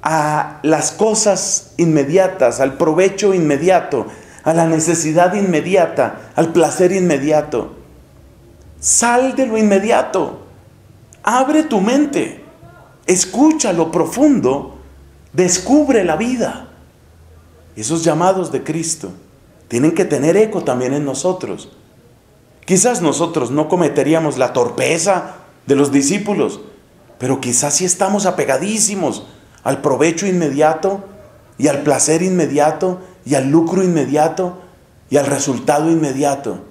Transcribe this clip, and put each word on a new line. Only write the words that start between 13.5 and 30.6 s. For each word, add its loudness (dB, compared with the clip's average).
lo 0
profundo, 0
descubre 2
la 0
vida. -4
Esos -4
llamados 2
de -4
Cristo -6
tienen 2
que 0
tener 2
eco 0
también -2
en -2
nosotros. -6
Quizás 0
nosotros -2
no 0
cometeríamos 0
la 0
torpeza -2
de 4
los 2
discípulos, 0
pero -2
quizás -2
sí -2
estamos 0
apegadísimos -2
al -4
provecho 0
inmediato 0